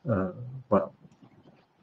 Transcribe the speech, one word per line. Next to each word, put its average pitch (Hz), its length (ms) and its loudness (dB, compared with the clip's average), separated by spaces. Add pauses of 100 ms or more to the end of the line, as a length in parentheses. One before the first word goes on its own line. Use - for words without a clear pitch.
Euh, 92 220 0 (380)
voilà. - 220 4 (920)